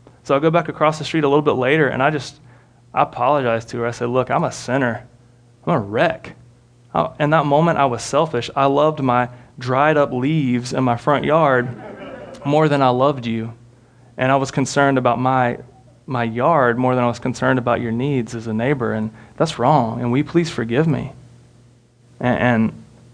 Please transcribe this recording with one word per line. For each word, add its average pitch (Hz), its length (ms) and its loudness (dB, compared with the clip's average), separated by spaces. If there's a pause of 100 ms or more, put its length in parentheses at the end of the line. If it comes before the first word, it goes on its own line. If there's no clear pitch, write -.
(260)
So 135 100 2
I 139 40 2
go 160 120 2
back 165 180 0
across 156 300 0
the 151 60 -8
street 160 180 -2
a 143 40 2
little 143 140 4
bit 147 120 2
later 135 340 2
and 127 160 -2
I 151 80 2
just, 139 280 -8 (540)
I - 80 0
apologize 123 640 0
to 117 140 -8
her. 117 80 -2
I 120 40 -4
said, 120 180 -6
"Look, 127 200 0
I'm 147 140 0
a 127 80 -2
sinner. 123 560 -4 (580)
I'm 165 80 0
a 147 60 2
wreck." 110 560 -2 (580)
I, 165 160 0 (100)
in 151 120 2
that 151 160 2
moment, 156 320 2
I 139 80 4
was 117 160 -4
selfish. 143 520 -2
I 139 120 2
loved 147 340 2
my 123 280 2 (280)
dried 139 400 0
up 143 140 2
leaves 127 600 0
in 131 120 0
my 120 140 2
front 139 280 0
yard 139 420 2 (800)
more 151 240 2
than 139 140 2
I 135 60 6
loved 127 360 0
you. 113 280 -6 (640)
And 131 140 0
I 139 40 4
was 131 160 0
concerned 139 480 2
about 120 200 2
my, 127 380 0 (480)
my 123 180 -4
yard 120 540 2
more 127 180 2
than 123 80 2
I 120 40 2
was 117 120 -2
concerned 127 400 0
about 120 220 0
your 117 100 -4
needs 120 420 -2
as 113 140 -8
a 110 60 -4
neighbor. 117 400 0
And 110 180 -4 (240)
that's 160 240 -2
wrong. 120 400 2
And 120 120 -2
will 131 80 2
you 147 40 0
please 165 260 0
forgive 123 380 -2
me? 131 240 -2 (1080)
And, 123 200 0
and, 113 440 0 (300)